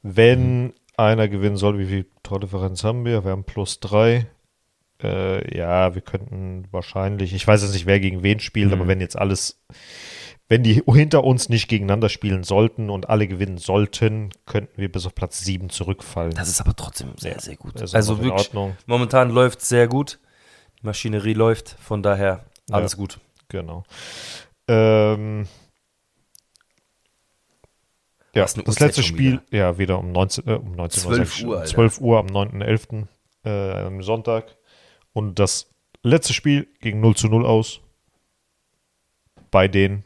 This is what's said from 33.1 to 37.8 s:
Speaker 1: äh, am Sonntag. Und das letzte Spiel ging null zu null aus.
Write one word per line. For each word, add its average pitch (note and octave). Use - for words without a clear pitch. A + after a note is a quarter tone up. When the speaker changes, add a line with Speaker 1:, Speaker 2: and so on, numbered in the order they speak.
Speaker 1:
äh, G2
am F#2+
Sonntag. A2+
Und G#2
das -
letzte A#2+
Spiel C#3+
ging G#2+
null A2
zu A2+
null A2+
aus. A2+